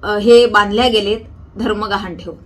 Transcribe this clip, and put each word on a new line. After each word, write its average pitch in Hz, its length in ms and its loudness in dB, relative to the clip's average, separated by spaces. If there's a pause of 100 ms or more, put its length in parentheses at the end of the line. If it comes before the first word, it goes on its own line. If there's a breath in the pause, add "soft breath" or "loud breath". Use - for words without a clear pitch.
अ, 208 140 -4
हे 233 300 6
बांधल्या 208 420 0
गेलेत 214 320 -2 (380)
धर्म 208 260 -4
गहाण 196 320 -8
ठेवून. 175 300 -16